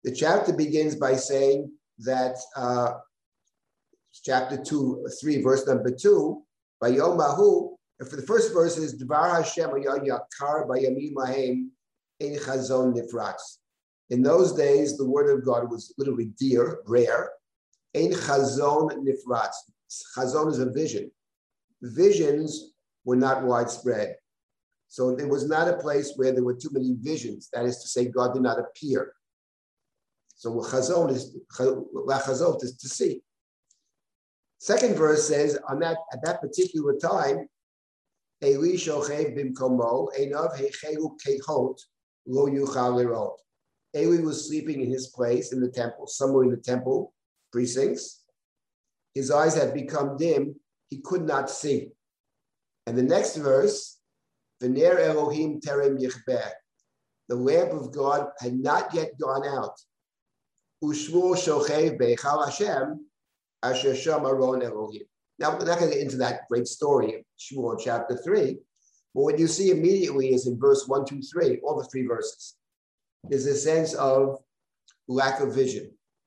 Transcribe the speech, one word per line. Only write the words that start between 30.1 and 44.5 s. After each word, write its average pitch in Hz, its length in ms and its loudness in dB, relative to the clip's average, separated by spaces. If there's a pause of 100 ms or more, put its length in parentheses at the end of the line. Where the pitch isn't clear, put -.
So - 140 -10 (220)
chazon 151 400 2
is, - 240 -6 (240)
lachazot 131 1040 0
is 127 200 -8
to 131 60 -12
see. - 340 -2 (1400)
Second 214 380 2
verse 151 300 4
says, 147 320 2 (120)
on 143 100 -4
that, 165 160 0 (160)
at 120 120 -12
that 170 180 -2
particular 151 560 0
time, 165 500 0 (960)
Eli 143 320 4
shochev 147 600 -2
bimkomo, 127 720 0 (100)
einav 143 400 0
heichelu 151 480 -4 (200)
kehot, 131 520 -2 (480)
lo 139 200 2
yuchal 135 520 0
lirot. 113 380 0 (600)
Eli 170 260 4
was 156 240 -4
sleeping 151 360 -4